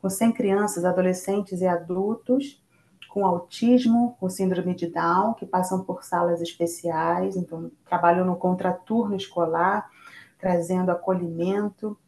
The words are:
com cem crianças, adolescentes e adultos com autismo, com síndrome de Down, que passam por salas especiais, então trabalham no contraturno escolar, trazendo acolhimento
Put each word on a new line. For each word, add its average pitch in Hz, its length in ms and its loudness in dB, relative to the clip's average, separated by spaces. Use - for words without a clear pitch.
com 196 80 -2
cem 226 220 2
crianças, 202 540 0
adolescentes 185 760 0
e 185 60 2
adultos 196 960 -2
com 196 180 0
autismo, 233 920 2
com 185 80 -2
síndrome 185 460 0
de 175 120 -6
Down, 170 480 0
que - 120 -12
passam 185 360 -2
por 180 220 -8
salas 175 360 0
especiais, 170 960 -2
então 165 340 -8
trabalham 170 400 4
no 180 120 0
contraturno 190 800 0
escolar, 175 720 0
trazendo 180 520 0
acolhimento 185 1160 -2